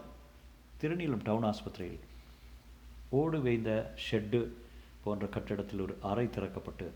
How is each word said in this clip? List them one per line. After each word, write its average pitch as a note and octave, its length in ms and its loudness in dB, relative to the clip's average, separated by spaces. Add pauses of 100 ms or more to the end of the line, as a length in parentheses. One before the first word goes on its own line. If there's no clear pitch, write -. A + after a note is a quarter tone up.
(800)
திருநீலம் D#3 420 2
டவுன் A2+ 200 4
ஆஸ்பத்திரியில் G2 560 -2 (1080)
ஓடு D#3 320 4
வேய்ந்த A2+ 540 2 (160)
ஷெட்டு A2+ 380 4 (560)
போன்ற G#2 220 0
கட்டிடத்தில் G2+ 540 -2
ஒரு F#2+ 220 -4
அறை G#2+ 240 2
திறக்கப்பட்டு F#2 680 -4